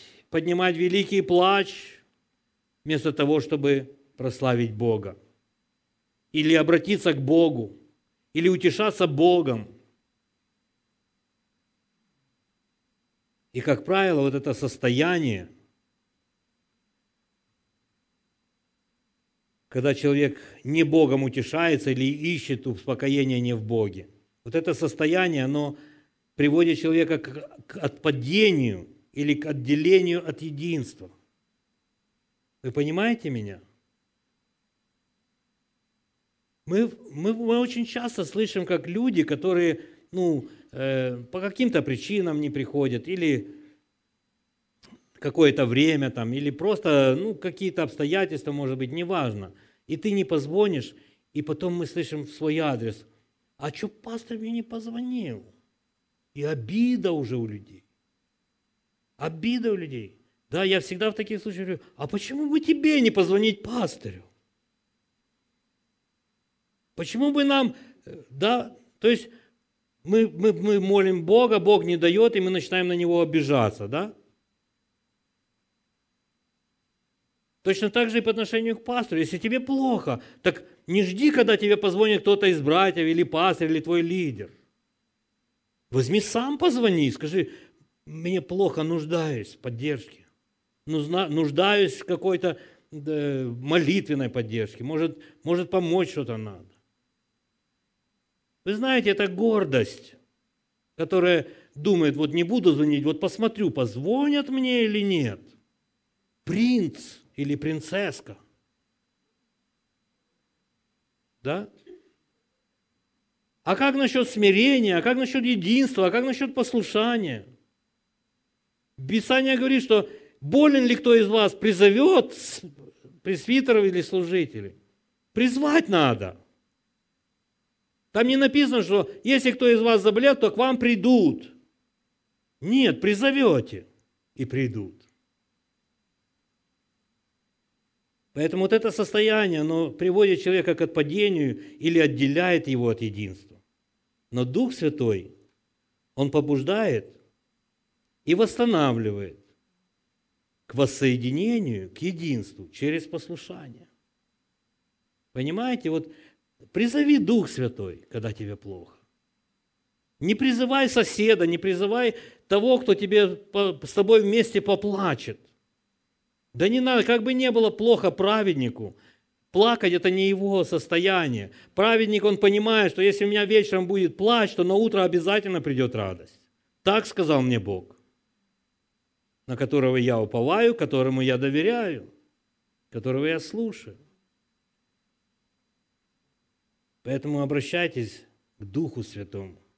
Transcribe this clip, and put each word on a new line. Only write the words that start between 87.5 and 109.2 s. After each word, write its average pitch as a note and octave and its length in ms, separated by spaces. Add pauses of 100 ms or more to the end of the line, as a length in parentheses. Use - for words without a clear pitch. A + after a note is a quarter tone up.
"Мне E3 360
плохо, F3+ 420
нуждаюсь D#3 720
в - 40
поддержке. B2+ 640 (640)
Нужна-, D#3 400
нуждаюсь D#3+ 720
в - 40
какой-то, F3+ 540 (320)
э, D3 540
молитвенной C#3+ 840
поддержке. A2 540
Может, D#3 380 (220)
может, F3 260
помочь F3+ 420
что-то A#2+ 260
надо". G#2 280 (2000)
Вы G3+ 120
знаете, B3 340
это G3+ 180
гордость, F3+ 880 (800)
которая E3+ 520 (280)
думает: D#3 400
"Вот D3 180
не E3+ 100
буду F#3 280
звонить, D3 320
вот D3+ 160
посмотрю, G#3+ 500
позвонят G#3+ 800
мне B3+ 360
или G#3 160
нет. D#3 400 (1040)
Принц G#3+ 720 (180)
или C#3+ 200
принцесска". D#3 800 (3000)